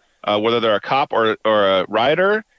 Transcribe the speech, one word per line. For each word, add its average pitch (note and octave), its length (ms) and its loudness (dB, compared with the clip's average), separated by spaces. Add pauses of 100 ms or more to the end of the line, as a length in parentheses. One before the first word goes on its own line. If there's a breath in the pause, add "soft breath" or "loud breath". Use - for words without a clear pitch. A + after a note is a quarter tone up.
(240 soft breath)
uh, G#2 140 0
whether A#2 220 0
they're A2 160 2
a G2 40 -4
cop C3+ 320 -2
or, A2 320 0
or G2+ 360 2
a F2+ 80 -2
rider, D#3+ 560 0 (140)